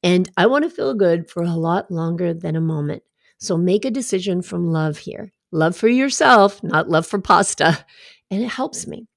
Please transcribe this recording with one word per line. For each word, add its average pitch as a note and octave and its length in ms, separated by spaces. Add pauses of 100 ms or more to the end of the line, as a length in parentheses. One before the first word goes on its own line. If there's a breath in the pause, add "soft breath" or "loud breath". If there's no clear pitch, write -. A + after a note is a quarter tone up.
And F3+ 340
I F3+ 100
want C#4+ 180
to E4+ 60
feel - 240
good E3+ 360
for E3+ 120
a E3+ 140
lot E3 340
longer E3+ 440
than E3 220
a D#3+ 40
moment. D3+ 420 (360)
So - 180
make F#3 300
a C4 40
decision F#3+ 520
from F3 280
love D#3 280
here. - 340 (180)
Love E3 240
for A3+ 140
yourself, B3 760
not D#3+ 280
love E3 160
for G#3 120
pasta. F3 680 (440 soft breath)
And G3 120
it B3 60
helps - 380
me. A3+ 300